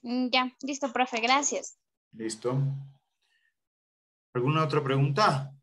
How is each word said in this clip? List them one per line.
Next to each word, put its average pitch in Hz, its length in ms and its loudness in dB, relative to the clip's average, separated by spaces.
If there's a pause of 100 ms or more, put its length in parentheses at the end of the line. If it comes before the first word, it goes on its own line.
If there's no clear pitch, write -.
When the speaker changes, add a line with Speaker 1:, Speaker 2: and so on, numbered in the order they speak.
Speaker 1:
Mm, 247 280 -2
ya, 254 320 0
listo, 269 300 -6
profe, 247 280 0
gracias. 262 560 0 (360)
Speaker 2:
Listo. 113 440 -4 (1800)
¿Alguna 147 300 2
otra 147 180 0
pregunta? 139 720 2 (100)